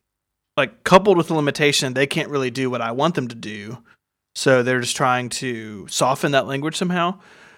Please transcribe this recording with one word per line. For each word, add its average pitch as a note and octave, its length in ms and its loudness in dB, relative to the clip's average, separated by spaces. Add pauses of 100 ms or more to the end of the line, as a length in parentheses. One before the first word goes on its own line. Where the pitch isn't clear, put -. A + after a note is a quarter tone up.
(560)
like, - 300 -4
coupled F#3 320 8
with D#3+ 100 2
the E3 60 -2
limitation, C#3+ 600 0
they C3+ 140 2
can't C#3+ 220 -4
really C3+ 220 -2
do C3 180 -4
what A#2+ 120 -4
I A2+ 100 -4
want D3 240 0
them B2+ 120 -2
to A#2+ 80 -12
do. G#2+ 480 -12 (520)
So C3 280 4
they're B2+ 160 0
just A#2+ 160 -4
trying B2 340 0
to A2 600 -10
soften C#3 420 0
that C3 160 2
language C#3 300 -6
somehow. F3+ 420 -2 (380)